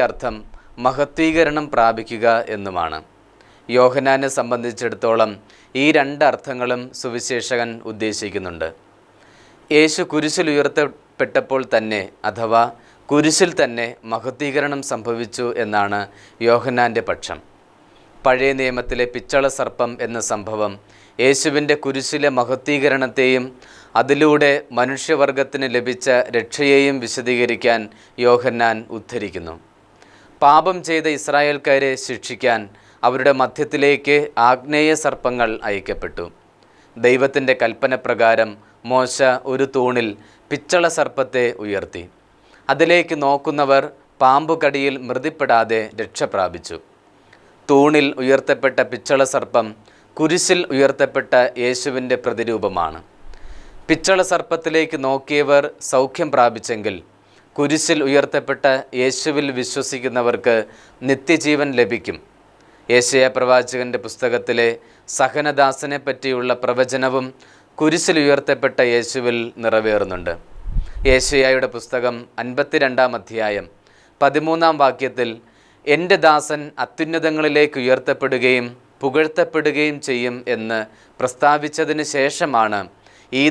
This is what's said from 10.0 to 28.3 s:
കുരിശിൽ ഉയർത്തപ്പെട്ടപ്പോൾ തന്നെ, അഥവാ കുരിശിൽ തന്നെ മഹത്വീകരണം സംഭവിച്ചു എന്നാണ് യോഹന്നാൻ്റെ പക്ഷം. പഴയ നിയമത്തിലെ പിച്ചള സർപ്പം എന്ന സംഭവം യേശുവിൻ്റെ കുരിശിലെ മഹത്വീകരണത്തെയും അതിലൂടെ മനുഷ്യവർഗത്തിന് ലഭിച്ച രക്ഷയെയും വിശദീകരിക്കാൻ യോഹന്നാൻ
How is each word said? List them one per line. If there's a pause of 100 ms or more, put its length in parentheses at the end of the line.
കുരിശിൽ
ഉയർത്തപ്പെട്ടപ്പോൾ (100)
തന്നെ, (280)
അഥവാ (460)
കുരിശിൽ
തന്നെ (260)
മഹത്വീകരണം
സംഭവിച്ചു (180)
എന്നാണ് (480)
യോഹന്നാൻ്റെ
പക്ഷം. (840)
പഴയ
നിയമത്തിലെ (100)
പിച്ചള (120)
സർപ്പം (140)
എന്ന (120)
സംഭവം (520)
യേശുവിൻ്റെ
കുരിശിലെ
മഹത്വീകരണത്തെയും (560)
അതിലൂടെ (300)
മനുഷ്യവർഗത്തിന്
ലഭിച്ച (280)
രക്ഷയെയും
വിശദീകരിക്കാൻ (460)
യോഹന്നാൻ (220)